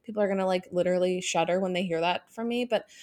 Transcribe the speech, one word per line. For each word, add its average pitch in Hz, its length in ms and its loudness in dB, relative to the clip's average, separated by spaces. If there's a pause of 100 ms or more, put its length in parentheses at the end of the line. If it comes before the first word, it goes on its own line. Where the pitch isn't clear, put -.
people 214 180 -6
are 202 80 2
gonna, 190 160 0
like, 185 280 0
literally 180 480 2
shudder 175 400 0
when 185 120 0
they 180 120 0
hear 165 160 -2
that 175 220 0 (100)
from 226 160 -6
me, 240 160 -2
but 233 200 -2 (180)